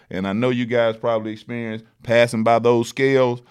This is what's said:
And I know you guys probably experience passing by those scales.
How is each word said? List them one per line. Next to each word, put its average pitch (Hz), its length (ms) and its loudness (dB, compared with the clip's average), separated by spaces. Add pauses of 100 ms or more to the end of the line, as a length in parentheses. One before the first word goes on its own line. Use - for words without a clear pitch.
(120)
And 95 160 -6
I 98 60 -4
know 123 180 0
you 123 160 -4
guys 117 280 0
probably 113 360 -4
experience 113 500 -12 (220)
passing 117 400 2
by 117 160 4
those 117 280 2
scales. 131 640 0